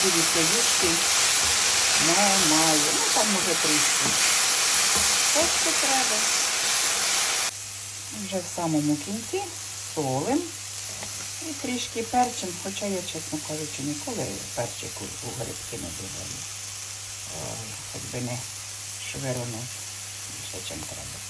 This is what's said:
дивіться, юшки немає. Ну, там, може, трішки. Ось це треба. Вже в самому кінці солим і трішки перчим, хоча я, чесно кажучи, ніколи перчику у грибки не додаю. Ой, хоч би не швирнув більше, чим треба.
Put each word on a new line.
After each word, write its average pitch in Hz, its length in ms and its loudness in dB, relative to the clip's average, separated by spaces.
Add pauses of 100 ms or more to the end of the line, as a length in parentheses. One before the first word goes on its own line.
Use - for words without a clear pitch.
дивіться, 170 360 4
юшки 160 480 4 (1200)
немає. 160 720 6 (160)
Ну, 143 60 2 (140)
там, - 180 6
може, 175 280 2
трішки. - 760 4 (1000)
Ось - 240 2
це 330 80 2 (100)
треба. 262 360 2 (2000)
Вже 185 120 -4
в 175 180 -6
самому 151 400 2
кінці 214 460 -4 (540)
солим 156 460 0 (1080)
і 302 40 -6
трішки 247 500 -4
перчим, 240 460 0 (140)
хоча 196 220 -4
я, 190 160 -2
чесно 160 460 -6
кажучи, 156 360 -6
ніколи 147 420 -4 (300)
перчику 117 500 -6 (180)
у 123 160 -6
грибки - 380 -6
не - 200 -6
додаю. - 400 -8 (1040)
Ой, 58 240 -6 (260)
хоч - 80 -8 (120)
би 123 80 -4
не 123 160 -4 (720)
швирнув 123 540 -4 (640)
більше, - 400 -8
чим - 100 -6
треба. - 420 -8 (100)